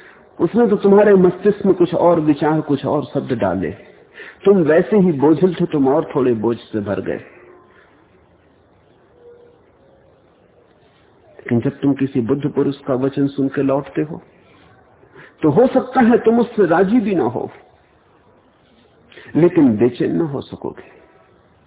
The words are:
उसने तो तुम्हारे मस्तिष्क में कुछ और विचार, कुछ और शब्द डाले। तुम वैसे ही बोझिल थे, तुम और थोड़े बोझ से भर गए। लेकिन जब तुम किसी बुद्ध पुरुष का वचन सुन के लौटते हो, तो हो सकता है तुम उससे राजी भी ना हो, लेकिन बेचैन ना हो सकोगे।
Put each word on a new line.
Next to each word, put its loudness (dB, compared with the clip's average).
उसने 2
तो 0
तुम्हारे 4
मस्तिष्क 2
में 4
कुछ 0
और 2
विचार, 0
कुछ -4
और -2
शब्द -6
डाले। -4
तुम 6
वैसे 2
ही 4
बोझिल 2
थे, -4
तुम -2
और 0
थोड़े 0
बोझ -4
से -10
भर -6
गए। -8
लेकिन -4
जब -6
तुम 0
किसी -4
बुद्ध -4
पुरुष -4
का -6
वचन -2
सुन -4
के -4
लौटते -4
हो, -12
तो 2
हो 4
सकता 0
है 4
तुम 2
उससे 0
राजी 2
भी -2
ना 0
हो, -6
लेकिन 4
बेचैन 0
ना -2
हो -8
सकोगे। -14